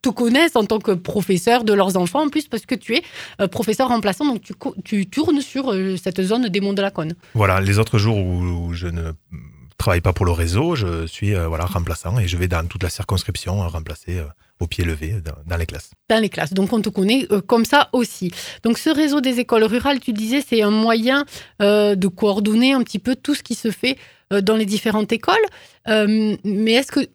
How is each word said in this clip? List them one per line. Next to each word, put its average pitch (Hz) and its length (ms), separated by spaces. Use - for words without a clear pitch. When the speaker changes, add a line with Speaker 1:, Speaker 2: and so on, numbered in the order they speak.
Speaker 1:
te - 80
connaissent 254 480
en 220 80
tant 220 140
que 202 140
professeur 190 680
de 214 120
leurs 196 240
enfants, 180 260
en 294 60
plus 302 180
parce - 160
que - 100
tu 226 220
es, 339 60
euh, 196 100
professeur 226 400
remplaçant, 214 360
donc 254 160
tu - 140
co-, - 280
tu 202 220
tournes 294 380
sur, 262 320
euh, 190 240
cette 190 240
zone 226 260
des 196 140
Monts 196 100
de 202 80
Lacaune. 190 320
Speaker 2:
Voilà, 95 260
les 98 180
autres 110 200
jours 107 180
où, 90 240
où 87 320
je 85 140
ne 82 260
travaille 87 240
pas 90 140
pour - 100
le 87 80
réseau, 87 420
je 85 320
suis, 101 280
euh, 85 140
voilà, 80 180
remplaçant 85 520
et 101 100
je 85 100
vais 90 100
dans 85 180
toute 87 160
la 92 60
circonscription, 95 760
euh, 90 40
remplacer, 80 500
euh, 85 80
au 87 80
pied - 180
levé 80 400
dans, 76 100
dans 85 120
les 82 100
classes. - 240
Speaker 1:
Dans 226 140
les 202 60
classes, 165 260
donc 190 180
on 226 80
te 202 80
connaît, 214 420
euh, 196 120
comme 233 240
ça - 260
aussi. 214 400
Donc 226 160
ce - 100
réseau 294 320
des 254 180
écoles 233 260
rurales, 247 360
tu 233 140
disais, 220 260
c'est 226 220
un 208 80
moyen, 226 560
euh, 208 340
de 190 140
coordonner 214 640
un 262 100
petit 214 180
peu 254 160
tout - 180
ce - 80
qui - 120
se 220 160
fait, 254 280
euh, 202 80
dans 214 160
les 220 100
différentes 214 460
écoles. 233 220
Euh, 214 560
mais 214 300
est-ce 262 180
que 285 80